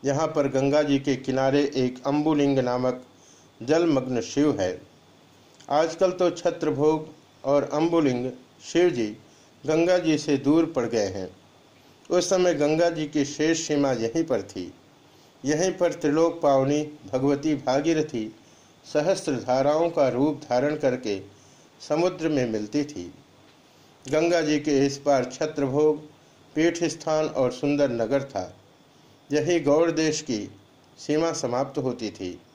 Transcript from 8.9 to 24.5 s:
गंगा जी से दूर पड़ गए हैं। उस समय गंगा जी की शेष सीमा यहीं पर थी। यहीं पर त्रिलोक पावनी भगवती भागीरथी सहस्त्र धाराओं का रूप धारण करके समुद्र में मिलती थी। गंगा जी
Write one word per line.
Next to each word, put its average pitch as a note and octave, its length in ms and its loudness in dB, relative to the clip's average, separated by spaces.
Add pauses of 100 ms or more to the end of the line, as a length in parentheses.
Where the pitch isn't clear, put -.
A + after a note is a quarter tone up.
गंगा E3+ 320 2
जी D#3+ 200 0
से C#3+ 200 0
दूर D3+ 280 2
पड़ C#3+ 200 -4
गए G#2+ 220 -2
हैं। F#2 220 -6 (800)
उस F3 200 0
समय F3+ 240 2
गंगा D#3 360 2
जी D#3 160 -4
की D3 200 0
शेष D#3+ 420 -2
सीमा C#3+ 240 2
यहीं A#2 320 -2
पर B2+ 180 -2
थी। F2+ 320 -10 (720)
यहीं D#3+ 260 0
पर E3+ 220 0
त्रिलोक E3 480 0
पावनी C#3+ 420 2 (300)
भगवती C#3 420 0
भागीरथी C#3 800 -2 (580)
सहस्त्र D#3+ 380 0
धाराओं C3+ 580 0
का D3 200 2
रूप C3+ 400 0
धारण C#3 260 0
करके A#2 460 -2 (680)
समुद्र D#3+ 400 0
में B2+ 200 0
मिलती A2 340 -2
थी। F2+ 300 -10 (960)
गंगा E3 320 2
जी D3+ 180 0